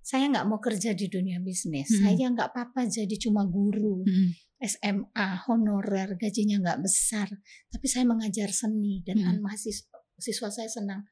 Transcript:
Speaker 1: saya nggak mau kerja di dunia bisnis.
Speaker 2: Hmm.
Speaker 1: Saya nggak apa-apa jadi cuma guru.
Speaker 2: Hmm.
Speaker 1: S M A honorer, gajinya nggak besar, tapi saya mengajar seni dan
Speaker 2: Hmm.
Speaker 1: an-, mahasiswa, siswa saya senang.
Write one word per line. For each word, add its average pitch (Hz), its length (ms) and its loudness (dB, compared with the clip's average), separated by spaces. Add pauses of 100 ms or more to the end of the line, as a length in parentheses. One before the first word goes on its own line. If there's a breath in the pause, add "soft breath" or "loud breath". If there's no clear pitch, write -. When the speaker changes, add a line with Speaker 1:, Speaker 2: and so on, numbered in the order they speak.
Speaker 1:
saya 269 260 0
nggak 247 180 4
mau 208 140 2
kerja 220 320 -2
di 196 160 -2
dunia 180 320 -2
bisnis. 180 500 -4
Speaker 2:
Hmm. 208 160 4
Speaker 1:
Saya 196 240 4
nggak 247 220 0
apa-apa 247 340 -6
jadi 214 320 -2
cuma 208 280 2
guru. 202 580 0
Speaker 2:
Hmm. 185 320 4 (240 loud breath)
Speaker 1:
S 220 220 -4
M 196 320 -2
A 190 280 -2
honorer, 202 760 0
gajinya 208 420 0
nggak 175 220 0
besar, 196 500 0 (380 loud breath)
tapi - 180 -8
saya 247 160 0
mengajar 220 480 0
seni 208 520 -2
dan 196 160 0
Speaker 2:
Hmm. 180 100 2
Speaker 1:
an-, 180 120 2
mahasiswa, 208 460 -8 (300)
siswa 214 340 -6
saya 226 160 -8
senang. 202 460 -6